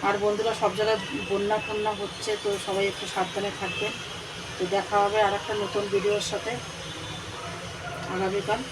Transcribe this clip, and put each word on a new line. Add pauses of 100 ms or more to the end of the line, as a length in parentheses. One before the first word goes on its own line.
আর
বন্ধুরা, (100)
সব
জায়গায় (300)
বন্যা
ফন্যা
হচ্ছে, (120)
তো (160)
সবাই
একটু
সাবধানে
থাকবেন। (640)
তো (120)
দেখা
হবে
আর
একটা (100)
নতুন (100)
ভিডিওর
সাথে (1600)
আগামীকাল। (120)